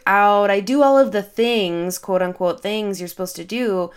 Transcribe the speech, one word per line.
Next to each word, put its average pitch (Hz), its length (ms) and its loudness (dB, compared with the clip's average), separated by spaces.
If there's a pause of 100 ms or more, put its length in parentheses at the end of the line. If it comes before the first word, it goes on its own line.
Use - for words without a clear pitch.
out, 202 460 4
I 202 80 2
do 262 240 2
all 269 140 6
of 254 140 4
the 202 120 -2
things, 185 760 -2
quote 185 240 -2
unquote 180 400 -2
things 202 400 -6
you're 180 60 -8
supposed 185 300 -10
to 170 60 -12
do, 190 540 -2